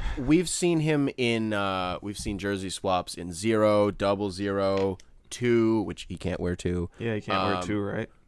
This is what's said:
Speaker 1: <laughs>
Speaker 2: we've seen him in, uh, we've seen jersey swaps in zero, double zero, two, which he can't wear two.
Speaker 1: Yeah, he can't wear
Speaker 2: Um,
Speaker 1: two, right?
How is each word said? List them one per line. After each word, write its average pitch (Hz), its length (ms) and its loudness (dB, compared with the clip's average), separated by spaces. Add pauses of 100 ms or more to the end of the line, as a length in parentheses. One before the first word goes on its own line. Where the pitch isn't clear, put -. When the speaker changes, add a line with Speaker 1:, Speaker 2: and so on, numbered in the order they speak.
Speaker 1:
<laughs> - 140 -4
Speaker 2:
we've 156 280 2
seen 170 340 2
him 151 360 2
in, 113 360 2
uh, 98 500 0
we've 101 160 -8
seen 104 180 -4
jersey 95 320 -2
swaps 90 460 -2
in 87 180 -10
zero, 104 560 4
double 101 400 0
zero, 98 680 0 (320)
two, 113 500 2
which 87 220 -8
he 90 140 -10
can't 87 220 -4
wear 87 160 -2
two. 87 440 -2
Speaker 1:
Yeah, 113 160 -4
he 107 60 -4
can't 95 260 -2
wear 90 80 0
Speaker 2:
Um, 90 80 -4
Speaker 1:
two, 104 180 -2
right? 101 280 -6 (180)